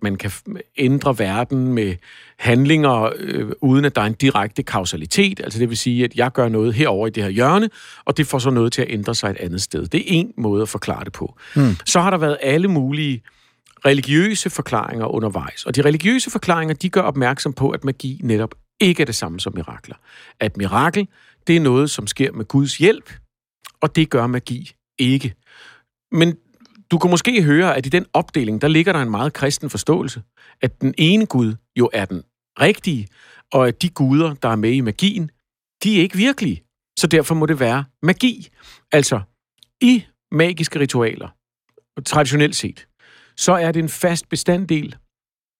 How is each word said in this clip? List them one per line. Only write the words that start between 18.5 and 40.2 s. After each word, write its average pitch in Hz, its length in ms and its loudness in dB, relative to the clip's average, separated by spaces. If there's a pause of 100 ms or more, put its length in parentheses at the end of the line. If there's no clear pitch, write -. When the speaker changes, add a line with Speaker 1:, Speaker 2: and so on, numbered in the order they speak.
Speaker 1:
ikke 180 220 4
er 147 40 2
det 113 100 -6
samme 87 240 -8
som 82 160 -8
mirakler. - 400 -14 (440)
At 107 180 -4
mirakel, 135 500 0 (400)
det 165 80 6
er 170 40 6
noget, 143 300 4
som - 180 -8
sker 135 240 -2
med 110 140 -8
Guds 139 320 0
hjælp, 196 360 2 (680)
og 156 140 0
det 160 140 2
gør 120 180 2
magi 123 440 -6 (280)
ikke. 131 340 0 (800)
Men 170 240 2 (560)
du 170 60 2
kan 175 120 2
måske 190 340 2
høre, 151 340 2
at 127 80 -4
i 135 40 -8
den - 240 0
opdeling, 110 480 -2
der 143 60 2
ligger 165 260 2
der 160 80 -2
en 120 80 -4
meget 113 240 -2
kristen 139 360 -4
forståelse, 147 520 -2 (400)
at - 200 -4
den 135 160 0
ene 196 280 4
Gud 117 280 0 (260)
jo 117 140 4
er 101 120 -2
den 92 180 -8 (380)
rigtige, 147 460 0 (460)
og 131 140 4
at - 140 -4
de 180 80 0
guder, 147 440 2
der 131 160 -4
er 113 60 0
med 110 160 0
i 135 100 0
magien, 165 500 -2 (520)
de 214 140 2
er 165 40 4
ikke 190 160 0
virkelige. 202 460 -2 (360)
Så 170 80 2
derfor 160 280 2
må 156 100 0
det 151 140 0
være 127 240 0 (200)
magi. 208 460 0 (420)
Altså, 139 300 2 (600)
i 240 220 6 (280)